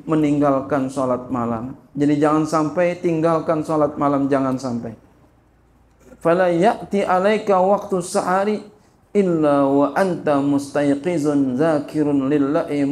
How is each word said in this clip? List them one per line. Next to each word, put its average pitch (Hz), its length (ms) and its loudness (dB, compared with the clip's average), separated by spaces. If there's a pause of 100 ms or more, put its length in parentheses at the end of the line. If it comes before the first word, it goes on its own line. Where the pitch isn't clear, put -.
meninggalkan 143 880 0
sholat 127 400 -4
malam. 120 400 -4 (240)
Jadi 143 240 2
jangan 156 240 2
sampai 165 560 -2
tinggalkan 160 640 0
sholat 151 320 0
malam, 139 320 0
jangan 131 320 0
sampai. 120 320 -6 (1300)
"Fala 175 320 2
ya'ti 196 480 0
alaika 202 640 2
waqtu 190 400 0
sahari 196 560 -2 (560)
illa 156 480 2
wa 139 320 2
anta 151 480 0
mustayqizun 143 1120 0
zakirun 147 720 0
lillahi 143 640 0